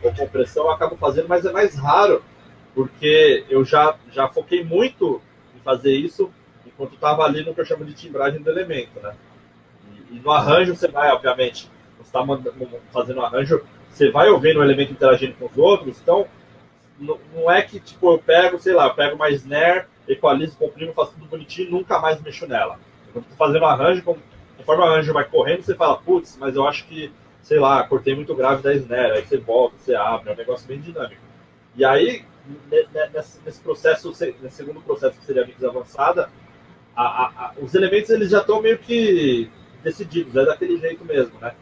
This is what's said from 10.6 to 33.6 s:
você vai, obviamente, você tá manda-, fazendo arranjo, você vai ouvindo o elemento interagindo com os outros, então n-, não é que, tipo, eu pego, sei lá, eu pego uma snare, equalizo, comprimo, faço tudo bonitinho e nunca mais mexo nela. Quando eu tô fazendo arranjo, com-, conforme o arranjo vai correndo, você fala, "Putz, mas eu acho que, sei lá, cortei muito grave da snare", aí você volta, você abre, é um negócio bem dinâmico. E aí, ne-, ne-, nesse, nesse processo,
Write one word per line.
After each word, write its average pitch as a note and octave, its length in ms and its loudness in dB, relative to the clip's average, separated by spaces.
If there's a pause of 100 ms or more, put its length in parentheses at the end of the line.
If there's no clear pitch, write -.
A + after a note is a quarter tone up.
você F3 140 -2
vai, C#3+ 200 0
obviamente, B2+ 600 -2 (260)
você - 140 -20
tá F3 120 -2
manda-, C3 300 -6 (380)
fazendo B2+ 300 -6
arranjo, C3+ 420 -2 (260)
você C#3 220 2
vai E3 180 6
ouvindo D#3 300 4
o C#3+ 40 4
elemento C#3 280 2
interagindo C3 440 2
com B2+ 100 -12
os A#2 120 -8
outros, D#3 440 2
então F#3+ 260 2 (720)
n-, D3 180 -6 (160)
não E3 160 0
é F#3+ 120 4
que, G3 180 -8
tipo, - 320 0
eu D#3+ 80 4
pego, F3 400 4
sei F#3 140 0
lá, D3+ 140 6
eu - 60 0
pego D3 220 -2
uma D3+ 140 0
snare, D3 560 0 (220)
equalizo, D#3 500 0
comprimo, D#3 360 -6
faço - 200 -4
tudo - 120 -20
bonitinho D#3+ 440 -12
e - 20 -6
nunca F#3 260 -4
mais D#3 240 -2
mexo C#3+ 240 -14
nela. B2 320 -6 (360)
Quando A#2+ 120 -12
eu - 60 -20
tô - 60 -20
fazendo D#3 280 2
arranjo, D#3 380 2
com-, E3+ 140 -2 (380)
conforme D#3+ 280 2
o - 20 6
arranjo D#3 280 2
vai C#3+ 100 0
correndo, D#3+ 400 0
você G3 100 -4
fala, D3 240 0
"Putz, E3+ 420 -2
mas C3+ 160 -6
eu C#3 120 0
acho - 180 -6
que, D#3 260 -14 (300)
sei D3+ 180 2
lá, C3+ 240 4
cortei C3+ 320 0
muito D3 180 -8
grave C3+ 300 0
da C#3 100 2
snare", A#2+ 400 0
aí G#2+ 120 -2
você C#3 120 -4
volta, A#2+ 400 0
você - 160 -4
abre, A2 360 -4
é G#2 40 -4
um - 40 -10
negócio A#2+ 300 -8
bem C3+ 120 -12
dinâmico. D3+ 420 -14 (540)
E C3 100 2
aí, C#3+ 400 2 (460)
ne-, - 220 2
ne-, D3+ 200 -4
nesse, - 320 -12
nesse D#3 140 -16
processo, - 540 -2